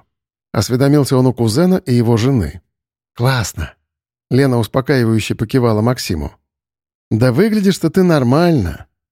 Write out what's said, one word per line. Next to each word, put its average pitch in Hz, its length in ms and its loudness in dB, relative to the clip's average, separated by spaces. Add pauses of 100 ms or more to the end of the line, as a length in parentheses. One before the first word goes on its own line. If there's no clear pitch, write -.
(520)
осведомился 135 640 0
он 127 100 2
у 123 60 2
кузена 151 440 0
и 127 180 -2
его 120 220 2
жены. 104 460 -2 (520)
«Классно!» — 117 600 -4 (560)
Лена 127 280 2
успокаивающе 117 760 -2
покивала 113 480 0
Максиму. 101 500 -4 (800)
«Да 113 220 0
выглядишь-то 196 580 0
ты 190 120 2
нормально, 143 840 2 (260)